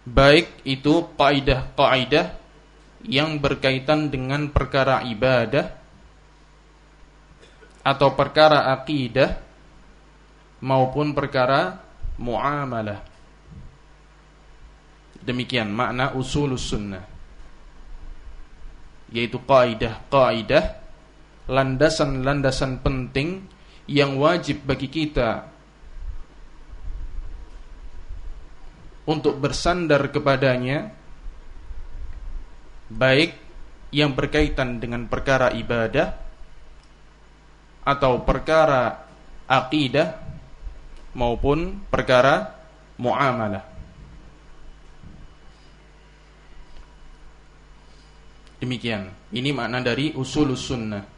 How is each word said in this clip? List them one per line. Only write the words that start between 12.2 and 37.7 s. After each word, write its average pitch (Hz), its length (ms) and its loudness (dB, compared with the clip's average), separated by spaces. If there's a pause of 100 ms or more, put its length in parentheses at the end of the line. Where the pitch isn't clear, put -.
muamalah. 117 800 -2 (2250)
Demikian 120 480 -4
makna 123 480 -2
usulus 131 480 -2
sunnah, 101 400 -6 (2000)
yaitu 117 240 -2
qaidah-qaidah, 120 1400 2 (640)
landasan-landasan 135 1400 0
penting 139 640 -2 (400)
yang 139 320 2
wajib 147 480 2
bagi 131 240 -2
kita 123 600 -2 (3500)
untuk 143 320 0
bersandar 151 720 0
kepadanya, 135 800 0 (2000)
baik 131 400 4 (560)
yang 143 240 2
berkaitan 143 640 0
dengan 120 320 -6
perkara 127 480 2
ibadah 117 580 0 (1700)